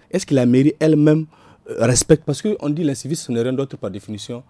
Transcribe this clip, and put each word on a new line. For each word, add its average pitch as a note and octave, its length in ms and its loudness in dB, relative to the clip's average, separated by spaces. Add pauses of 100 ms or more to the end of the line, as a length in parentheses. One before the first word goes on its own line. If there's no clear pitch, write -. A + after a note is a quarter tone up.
Est-ce - 160 -4
que - 80 -6
la C3 120 4
mairie C3 340 4
elle-même, D#3 460 4 (440)
euh, - 160 -4
respecte ? B2+ 400 2
Parce C#3+ 160 -4
qu'on B2 280 -4
dit D3+ 160 -2
l'incivisme, C#3 420 -6
ce - 60 -4
n'est A#2 80 0
rien B2+ 120 -2
d'autre C3+ 240 -6
par G#2 140 -8
définition, G#2+ 580 -12